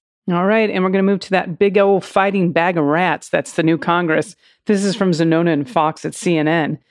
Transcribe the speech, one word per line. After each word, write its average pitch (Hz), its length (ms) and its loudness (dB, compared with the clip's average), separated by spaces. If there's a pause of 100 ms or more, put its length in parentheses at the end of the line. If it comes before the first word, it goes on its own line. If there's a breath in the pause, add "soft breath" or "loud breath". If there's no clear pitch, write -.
(300)
All 175 140 0
right, 214 240 2
and 190 160 -2
we're 190 60 0
gonna 190 120 0
move 196 180 0
to - 100 -16
that 180 280 -2
big 202 200 2
old 196 260 2
fighting 190 480 0
bag 170 240 0
of 156 80 2
rats. 156 460 -2
That's - 220 -4
the 170 100 0
new 160 160 2
Congress. 170 580 -2 (300 soft breath)
This 202 180 0
is 196 100 0
from 185 180 0
Zanona 165 420 2
and 143 160 -4
Fox 156 340 0
at 139 100 -8
C 175 220 -2
N 151 120 0
N. 151 300 -2 (120)